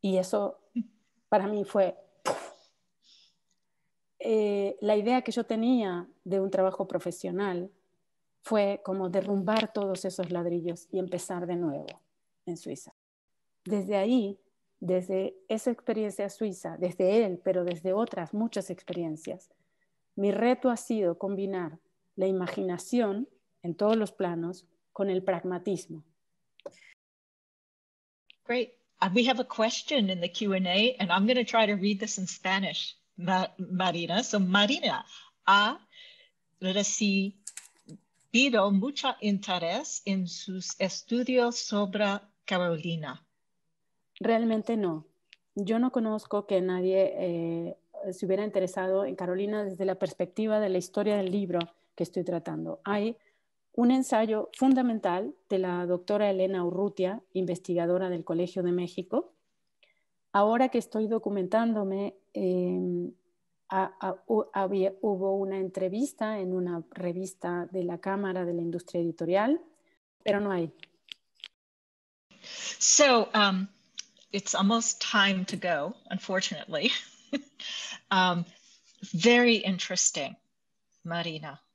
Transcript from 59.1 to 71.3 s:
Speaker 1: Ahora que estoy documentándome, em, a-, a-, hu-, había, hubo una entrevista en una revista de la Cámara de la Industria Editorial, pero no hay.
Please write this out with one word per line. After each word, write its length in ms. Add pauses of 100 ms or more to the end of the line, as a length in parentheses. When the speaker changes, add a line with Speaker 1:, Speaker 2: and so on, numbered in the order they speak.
Speaker 1:
Ahora 380
que 80
estoy 300
documentándome, 1080 (180)
em, 760 (580)
a-, 300
a-, 280
hu-, 260
había, 480
hubo 340
una 220
entrevista 840
en 140
una 380
revista 800
de 120
la 140
Cámara 480
de 80
la 80
Industria 400
Editorial, 580 (640)
pero 160
no 120
hay. 200 (2000)